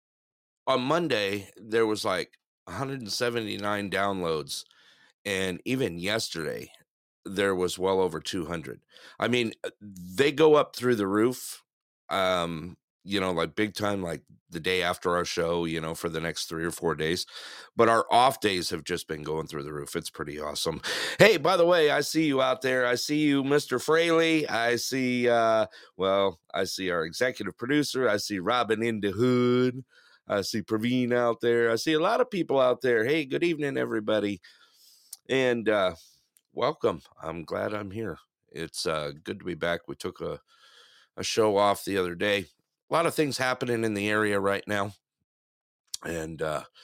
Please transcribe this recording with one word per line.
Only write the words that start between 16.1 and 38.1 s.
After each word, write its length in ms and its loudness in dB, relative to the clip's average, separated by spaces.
next 240 -6
three 180 -8
or 80 -2
four 240 -2
days. 300 -2
But 140 6
our 220 4
off 280 6
days 300 0
have 140 -6
just 240 -4
been 160 -8
going 240 -4
through 160 -8
the 100 -10
roof. 220 -8
It's 160 -6
pretty 280 -8
awesome. 420 -4
Hey, 200 8
by 200 2
the 80 6
way, 240 6
I 120 2
see 240 0
you 160 2
out 200 0
there. 240 2
I 100 2
see 240 -2
you, 240 2
Mister 360 0
Fraley. 680 2
I 280 0
see, 520 0
uh, 380 4
well, 420 2
I 120 0
see 240 -4
our 140 0
executive 540 -4
producer. 500 0
I 100 2
see 220 -4
Robin 440 0
in 180 -2
the 100 0
Hood. 720 2
I 140 0
see 200 -4
Praveen 500 0
out 300 2
there. 300 4
I 40 2
see 180 0
a 60 2
lot 220 2
of 80 0
people 300 0
out 220 4
there. 220 4
Hey, 220 2
good 180 -2
evening, 340 -2
everybody. 640 -2
And, 400 2
uh, 280 4
welcome. 480 -2
I'm 220 -8
glad 300 -4
I'm 180 -8
here. 260 -8